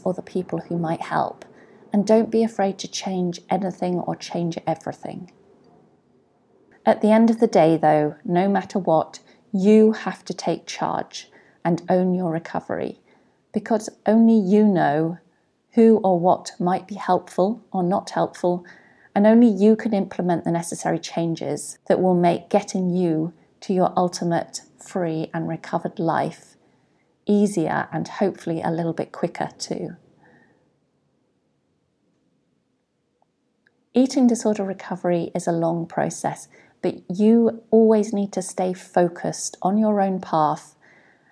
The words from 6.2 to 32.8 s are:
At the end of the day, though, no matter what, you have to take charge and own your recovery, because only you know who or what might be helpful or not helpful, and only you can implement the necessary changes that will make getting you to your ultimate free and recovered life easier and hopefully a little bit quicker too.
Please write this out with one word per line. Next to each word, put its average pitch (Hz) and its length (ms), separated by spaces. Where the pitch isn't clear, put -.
At - 140
the 208 120
end 226 180
of 226 80
the 233 80
day, 165 300
though, 151 480
no 175 240
matter 196 300
what, 165 420
you 214 400
have - 320
to - 100
take - 320
charge - 640
and 175 240
own 185 260
your 180 180
recovery, - 680
because 214 380
only 226 280
you 208 320
know 160 520
who 226 260
or 185 200
what 180 400
might 180 300
be 208 60
helpful 185 760
or 185 120
not 190 280
helpful, 175 540
and 202 120
only 233 200
you 208 300
can 220 160
implement 180 520
the 160 60
necessary 165 480
changes 160 880
that - 140
will 185 140
make 175 340
getting 190 420
you 175 420
to - 120
your 180 240
ultimate 175 640
free 165 540
and 165 160
recovered - 500
life 160 580
easier 196 640
and 165 160
hopefully 170 520
a 170 100
little 165 220
bit - 200
quicker - 460
too. - 320